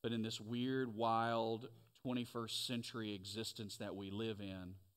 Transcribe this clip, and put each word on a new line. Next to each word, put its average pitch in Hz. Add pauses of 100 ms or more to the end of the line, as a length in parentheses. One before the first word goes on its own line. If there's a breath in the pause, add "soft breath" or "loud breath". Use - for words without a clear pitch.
but 117
in 113
this 113
weird, 123
wild 113 (340)
twenty-first 120
century 117
existence 101
that 101
we 98
live 107
in 95 (220)